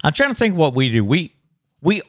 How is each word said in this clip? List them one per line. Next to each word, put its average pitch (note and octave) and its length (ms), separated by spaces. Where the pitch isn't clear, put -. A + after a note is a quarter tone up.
I'm D3+ 100
trying C#4 180
to A#3 40
think G#3+ 220
what D3 180
we C3 160
do. A2 140
We, D3+ 280
we F#3 280